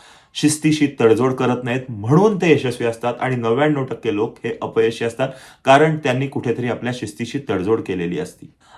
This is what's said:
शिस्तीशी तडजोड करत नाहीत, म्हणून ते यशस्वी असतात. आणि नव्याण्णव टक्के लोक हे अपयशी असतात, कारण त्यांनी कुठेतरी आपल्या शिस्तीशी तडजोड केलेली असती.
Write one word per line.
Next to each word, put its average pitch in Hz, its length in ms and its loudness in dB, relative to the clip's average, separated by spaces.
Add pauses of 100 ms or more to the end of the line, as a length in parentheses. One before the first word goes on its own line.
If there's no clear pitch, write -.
(340)
शिस्तीशी 151 540 2 (120)
तडजोड 120 320 4
करत 123 320 -2
नाहीत, 120 240 -4
म्हणून 147 480 2
ते 170 160 4
यशस्वी 127 340 0
असतात. 117 340 -2
आणि 127 160 -2
नव्याण्णव 135 480 0
टक्के 113 300 -4
लोक 113 300 -2
हे 113 180 -6
अपयशी 113 420 0
असतात, 123 240 -4 (360)
कारण 151 320 6
त्यांनी 135 300 -2
कुठेतरी 123 420 -4
आपल्या 120 280 -4
शिस्तीशी 113 420 -8 (120)
तडजोड 98 300 0
केलेली 87 380 -6
असती. - 340 -12 (260)